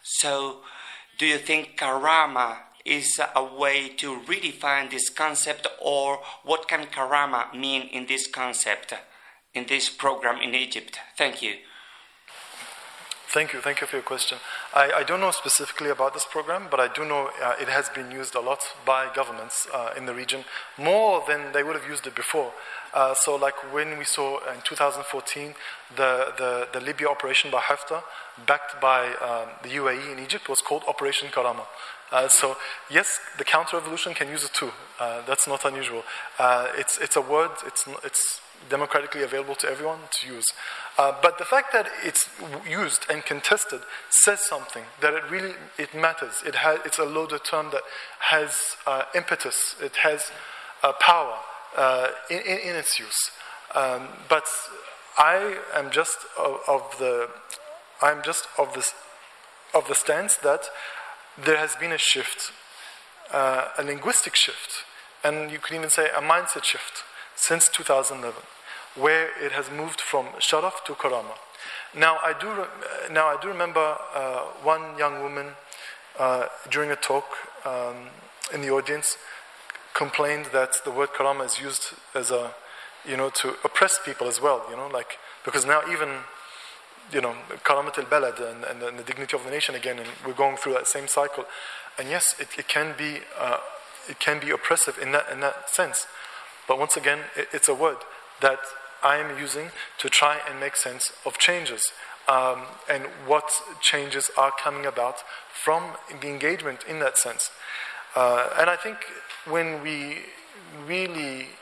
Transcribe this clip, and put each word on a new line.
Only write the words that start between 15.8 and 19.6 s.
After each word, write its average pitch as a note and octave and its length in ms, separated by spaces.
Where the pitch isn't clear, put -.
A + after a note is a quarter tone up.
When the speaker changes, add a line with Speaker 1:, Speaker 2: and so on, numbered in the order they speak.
Speaker 2:
about C3+ 240
this D3 100
program, E3 460
but C3+ 100
I B2 80
do D3 160
know, C#3+ 260
uh, B2 180
it B2+ 80
has C#3 220
been B2+ 200
used C3 240
a B2 60
lot C3 220
by C3 280
governments, A#2 600